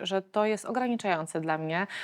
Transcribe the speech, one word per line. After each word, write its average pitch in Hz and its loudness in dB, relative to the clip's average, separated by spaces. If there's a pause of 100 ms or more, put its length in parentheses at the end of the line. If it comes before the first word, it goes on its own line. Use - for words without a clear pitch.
że 190 0
to 214 0
jest 214 0
ograniczające 226 0
dla 160 0
mnie, 160 0 (160)